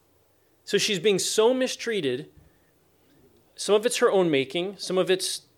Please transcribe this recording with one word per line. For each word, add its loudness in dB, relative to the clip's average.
So -2
she's -2
being 2
so 2
mistreated. -4
Some 2
of 2
it's -2
her 4
own 4
making. -2
Some -4
of 2
it's -2